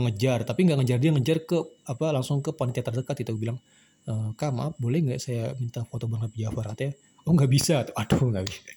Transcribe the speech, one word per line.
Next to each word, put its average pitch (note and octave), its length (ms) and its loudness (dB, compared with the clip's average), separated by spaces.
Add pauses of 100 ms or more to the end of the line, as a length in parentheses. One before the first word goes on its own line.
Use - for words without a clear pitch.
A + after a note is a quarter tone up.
ngejar, A#2 400 2
tapi A#2+ 160 0
nggak E3 240 6
ngejar B2 160 2
dia, D#3 80 4
ngejar D#3 320 2
ke, F3 160 -2 (320)
apa, D#3 240 0
langsung C#3 320 0
ke D3+ 80 -4
panitia B2 320 -2
terdekat B2+ 400 -4
gitu. A2+ 80 -4
Gue A2 160 -4
bilang, B2+ 80 -6 (480)
"Eh, A2 320 -4
Kak, D3 160 -2
maaf, C3+ 240 -4
boleh B2+ 240 0
nggak C3+ 160 0
saya B2+ 400 -4
minta A#2+ 320 -6
foto A#2+ 160 -6
Bang A2 160 -4
Habib A2+ 160 -6
Jafar?" A2 320 -4
Katanya, C3+ 240 -6 (320)
"Oh, D#3+ 80 4
nggak C#3 160 6
bisa." C3+ 320 4 (160)
Aduh, D3+ 320 2
nggak F#2+ 160 -2
bisa. - 160 -8 (160)